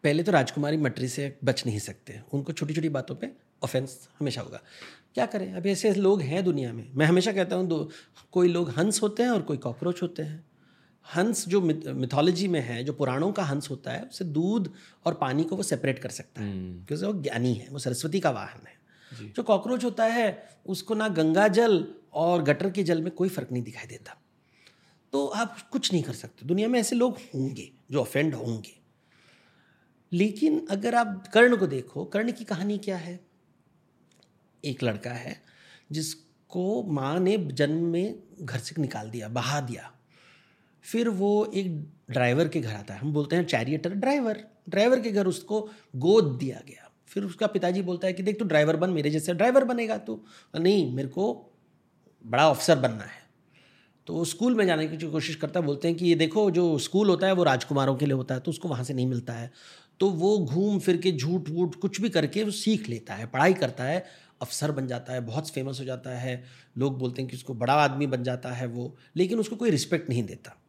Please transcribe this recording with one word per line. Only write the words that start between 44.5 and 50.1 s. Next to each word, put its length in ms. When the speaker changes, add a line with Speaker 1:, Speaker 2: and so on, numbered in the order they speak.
Speaker 1:
ड्राइवर 320
के 100
घर 160
उसको 440
गोद 420
दिया 280
गया। 240
फिर 180
उसका 220
पिताजी 360
बोलता 240
है 60
कि 100
देख, 160
तू 60
ड्राइवर 320
बन, 140
मेरे 200
जैसे 240
ड्राइवर 300
बनेगा 340
तू। 260